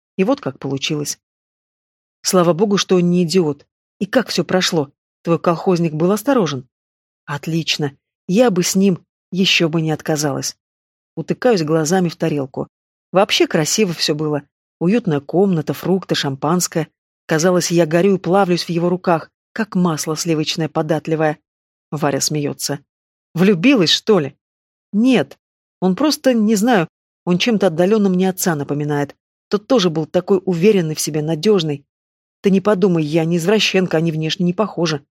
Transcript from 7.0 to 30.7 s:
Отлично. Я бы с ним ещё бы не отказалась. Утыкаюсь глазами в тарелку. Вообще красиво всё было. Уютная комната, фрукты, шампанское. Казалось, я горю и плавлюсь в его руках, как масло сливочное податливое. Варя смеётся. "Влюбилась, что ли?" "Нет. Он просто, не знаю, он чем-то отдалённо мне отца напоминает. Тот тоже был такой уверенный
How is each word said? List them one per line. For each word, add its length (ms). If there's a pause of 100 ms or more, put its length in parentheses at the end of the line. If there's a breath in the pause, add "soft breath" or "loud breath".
Отлично. 720 (320)
Я 240
бы 100
с 140
ним 280 (280)
ещё 360
бы 120
не 100
отказалась. 680 (600)
Утыкаюсь 480
глазами 440
в 60
тарелку. 540 (420)
Вообще 380
красиво 460
всё 200
было. 300 (360)
Уютная 400
комната, 540
фрукты, 400
шампанское. 720 (380)
Казалось, 440
я 140
горю 320
и 20
плавлюсь 460
в 60
его 180
руках, 420 (220)
как 240
масло 400
сливочное 540
податливое. 680 (520)
Варя 300
смеётся. 600 (540)
"Влюбилась, 560
что 280
ли?" 180 (560)
"Нет. 460 (420)
Он 140
просто, 380
не 240
знаю, 320 (360)
он 140
чем-то 300
отдалённо 400
мне 200
отца 260
напоминает. 640 (320)
Тот 180
тоже 240
был 160
такой 380
уверенный 500